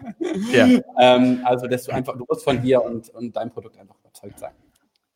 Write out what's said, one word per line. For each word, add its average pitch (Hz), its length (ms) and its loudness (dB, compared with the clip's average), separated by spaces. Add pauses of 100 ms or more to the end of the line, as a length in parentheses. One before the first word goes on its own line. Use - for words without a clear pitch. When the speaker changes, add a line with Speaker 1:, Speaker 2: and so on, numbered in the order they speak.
(520)
Speaker 1:
Ja. 117 160 4 (320)
Speaker 2:
Ähm, 127 440 4
also, 127 240 -2
dass 123 180 -4
du - 60 -10
einfach, 131 260 -8
du 123 100 -12
musst 156 160 -6
von 131 180 -2
dir 127 220 2
und, 117 260 -10
und 113 260 -14
deinem 113 160 -10
Produkt 98 280 -20
einfach 98 240 -20
überzeugt - 360 -20
sein. - 140 -16 (640)